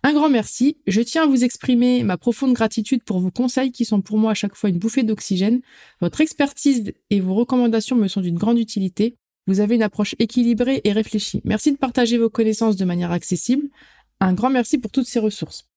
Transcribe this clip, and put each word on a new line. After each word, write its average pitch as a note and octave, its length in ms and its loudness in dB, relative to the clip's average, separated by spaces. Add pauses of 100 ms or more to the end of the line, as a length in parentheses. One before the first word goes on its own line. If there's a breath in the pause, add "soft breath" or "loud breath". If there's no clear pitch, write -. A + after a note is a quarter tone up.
« - 0 -
Un D4 100 2
grand D4 160 2
merci. B3+ 480 0 (100)
Je G3+ 140 2
tiens D#4+ 220 0
à D4+ 40 4
vous B3+ 160 4
exprimer B3 600 2
ma F#3+ 140 0
profonde B3+ 360 0
gratitude A3+ 500 -2
pour F#3+ 160 -4
vos F#3 100 -2
conseils B3+ 440 -2
qui A#3+ 100 -4
sont G#3+ 160 0
pour G#3 180 -4
moi A3 140 2
à G#3 40 0
chaque - 200 -6
fois G#3 140 -2
une E3+ 100 -2
bouffée A3+ 240 -2
d'oxygène. G#3+ 560 0 (400 soft breath)
Votre F3 220 -2
expertise C#4 720 0 (160)
et G3+ 100 2
vos F#3 140 0
recommandations A#3+ 640 0
me G#3 100 2
sont G3 140 -2
d'une F3 160 -2
grande A3+ 200 2
utilité. G#3+ 600 -2 (300)
Vous F#3+ 120 2
avez G#3 160 2
une A3 80 2
approche G#3 340 -2
équilibrée A#3+ 680 0
et G#3 80 2
réfléchie. G#3 500 -2
Merci A3 300 0
de C#4 40 -4
partager A#3+ 400 0
vos A3+ 120 2
connaissances A3 480 0
de F#3+ 80 -2
manière F3 260 -2
accessible. A#3+ 560 -2 (540 soft breath)
Un F#3 100 2
grand F#3 180 0
merci C4 280 0
pour B3 140 -6
toutes B3+ 160 -2
ces - 120 -2
ressources. » - 460 -4 (120)